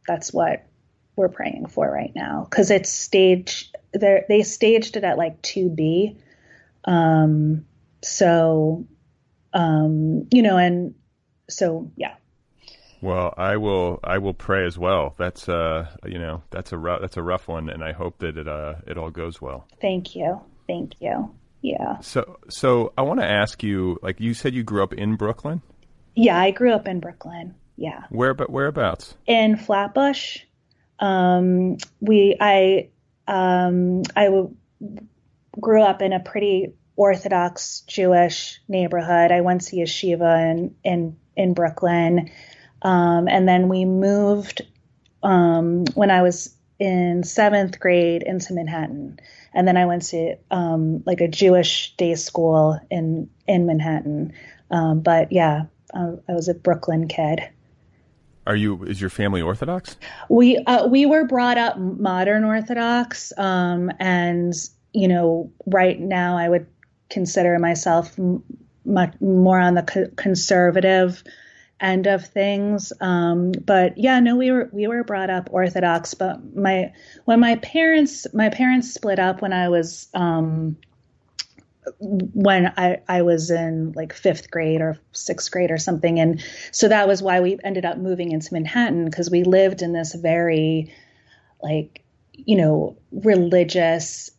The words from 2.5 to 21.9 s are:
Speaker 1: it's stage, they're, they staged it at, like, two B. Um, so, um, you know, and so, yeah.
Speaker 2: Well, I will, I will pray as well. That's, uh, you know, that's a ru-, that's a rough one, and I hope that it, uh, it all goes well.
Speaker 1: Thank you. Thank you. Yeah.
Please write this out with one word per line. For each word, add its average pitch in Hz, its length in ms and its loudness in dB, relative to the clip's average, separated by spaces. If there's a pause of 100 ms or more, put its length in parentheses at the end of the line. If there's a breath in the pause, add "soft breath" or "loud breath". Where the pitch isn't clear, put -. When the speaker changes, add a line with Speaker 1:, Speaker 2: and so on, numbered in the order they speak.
Speaker 1:
it's 190 180 2
stage, - 840 0 (180)
they're, 196 380 2
they 208 140 4
staged 220 520 0
it 202 80 -4
at, 180 140 0
like, 165 240 -4
two 185 280 -4
B. 165 460 -2 (720 soft breath)
Um, 156 800 2 (360)
so, 160 840 2 (680)
um, 156 800 0
you 247 100 6
know, 196 160 4
and 180 360 0 (560)
so, 165 480 -4
yeah. - 160 -10 (840 soft breath)
Speaker 2:
Well, 92 380 -4
I 98 200 -2
will, 95 460 -2
I 92 140 -4
will 98 160 -4
pray 95 320 -2
as 82 100 -6
well. 87 440 -2
That's, 90 280 -8
uh, 82 400 -4 (160)
you 92 140 -12
know, 82 320 -10
that's 90 220 -14
a 90 80 -10
ru-, 85 200 -4
that's 92 160 -10
a 90 60 -8
rough 90 260 -6
one, 80 220 -10
and 80 140 -12
I 80 80 -8
hope 85 280 -10
that 80 200 -8
it, 76 80 -12
uh, 76 260 -10 (140)
it 82 100 -12
all 80 140 -10
goes 82 280 -12
well. 67 280 -14 (120)
Speaker 1:
Thank 185 360 -6
you. 180 260 -6 (240)
Thank - 340 -12
you. 214 300 -8 (320)
Yeah. - 380 -8